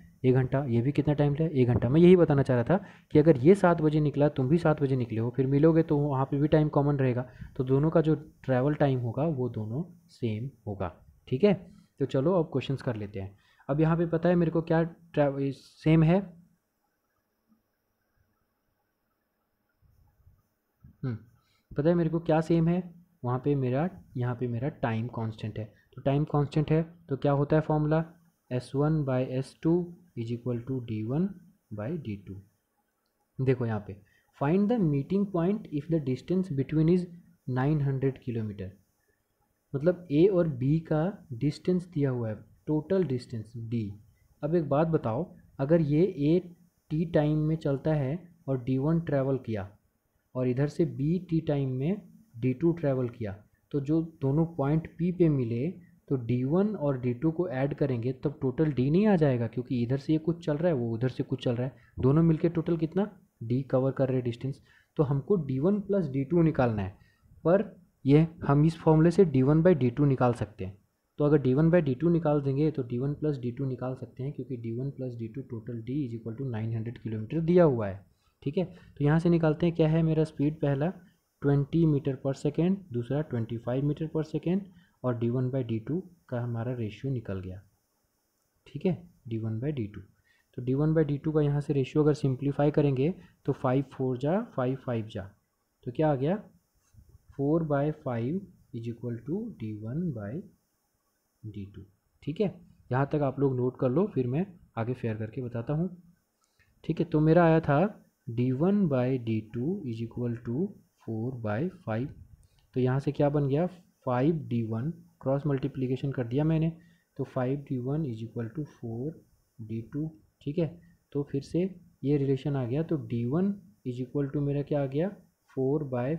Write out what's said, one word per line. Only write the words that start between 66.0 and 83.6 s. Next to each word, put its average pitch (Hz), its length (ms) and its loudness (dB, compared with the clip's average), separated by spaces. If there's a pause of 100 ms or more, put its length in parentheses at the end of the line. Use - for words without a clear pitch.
डी 135 160 -2
टू 170 180 4
निकालना 123 400 2
है, - 140 -6 (480)
पर 190 200 4 (400)
ये 147 220 6 (160)
हम 143 240 4
इस 165 120 0
फॉर्मूले 160 320 4
से 196 160 6
डी 131 160 2
वन 156 200 4
by 180 120 8
डी 127 160 2
टू 143 160 0
निकाल 127 280 2
सकते - 300 -8
हैं। 98 120 -10 (420)
तो 147 60 2
अगर 147 140 6
डी 127 160 2
वन 160 160 4
by 180 100 6
डी 135 140 0
टू 139 160 0
निकाल 156 320 2
देंगे 139 280 0
तो 143 140 -4
डी 120 140 -6
वन 139 160 -2
प्लस 147 240 -4
डी 120 140 -6
टू 139 140 -6
निकाल 127 280 -6
सकते - 280 -14
हैं, 143 100 -8
क्योंकि 127 260 -10
डी 113 160 -8
वन 131 160 -6
प्लस 131 240 -10
डी 113 140 -8
टू 131 220 -12
total 117 320 -10
D 123 140 -8 (140)
equal 113 260 -10
to 135 140 -8
nine 113 220 -4
hundred 113 280 -8
kilometer 110 420 -6
दिया 175 220 6
हुआ 120 220 2
है, 95 180 -8 (380)
ठीक 143 160 -6
है। 180 60 0
तो - 400 -8
यहाँ 151 140 4
से 165 120 2
निकालते 165 360 2
हैं 165 100 0
क्या 160 120 4
है 165 160 2
मेरा 160 220 2
स्पीड, 151 340 -2
पहला 143 320 0 (500)
ट्वेंटी 143 460 2
meter 139 300 0
per 135 200 -2
second, 165 380 0 (160)
दूसरा 120 320 -2
ट्वेंटी 117 340 -4
फ़ाइव 135 320 -2